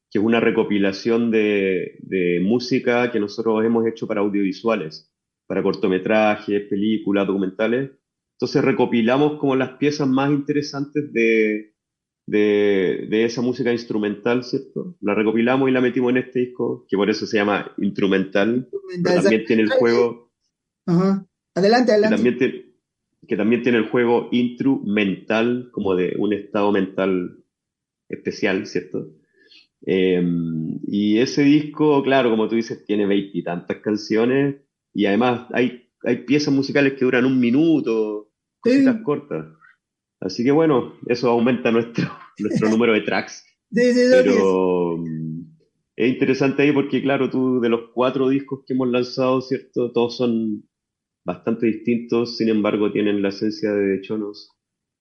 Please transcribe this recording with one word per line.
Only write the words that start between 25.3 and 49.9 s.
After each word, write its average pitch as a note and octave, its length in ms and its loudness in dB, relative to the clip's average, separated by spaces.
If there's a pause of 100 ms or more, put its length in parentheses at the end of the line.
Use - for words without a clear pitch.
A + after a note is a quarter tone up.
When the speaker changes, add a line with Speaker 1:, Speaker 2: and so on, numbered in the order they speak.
Speaker 1:
como G2 220 -2
de F2+ 220 -2
un G2+ 140 0
estado G2+ 400 -2
mental F#2+ 720 -2 (640)
especial, - 580 -4
¿cierto? - 440 -8 (720)
Em, F2 1080 0
y G#2 320 2
ese C3+ 240 0
disco, D3+ 600 2
claro, C3 260 2
como A2 180 2
tú A2 80 -2
dices, - 300 -4
tiene G#2 200 0
veinte G2 320 0
y E2 60 -2
tantas F2 340 -6
canciones, B2 800 0 (380)
y G2+ 120 0
además A#2 460 2
hay, - 380 -2 (140)
hay - 220 -2
piezas D3 280 2
musicales C3+ 400 0
que B2+ 120 -2
duran B2+ 200 2
un C3 140 2
minuto, A#2+ 920 0 (280)
cositas C4 380 4
Speaker 2:
Sí. - 60 -10
Speaker 1:
cortas. D3 420 -6 (760)
Así G2 240 -6
que C3+ 80 2
bueno, D3+ 420 2 (140)
eso B2 220 0
aumenta A#2 420 2
nuestro, - 380 0 (140)
<laughs> - 160 -18
nuestro G#2+ 300 0
número A2+ 240 4
de G#2 80 2
tracks. - 420 -6 (280)
Speaker 2:
Sí, A#3 100 0
sí, B3 120 4
sí, B3 180 4
Speaker 1:
Pero, F#2 840 4
Speaker 2:
sí. E2 120 -8
Speaker 1:
mm, D#2+ 480 -10 (380)
es A#2 140 0
interesante C3+ 540 0
ahí D3 80 4
porque, C3+ 300 0
claro, C3 280 0
tú B2+ 320 0
de A#2 80 2
los A#2 240 -2
cuatro C3 360 0
discos C3+ 360 -4
que C3 80 -8
hemos B2+ 160 0
lanzado, B2+ 520 0
¿cierto? B2+ 500 -4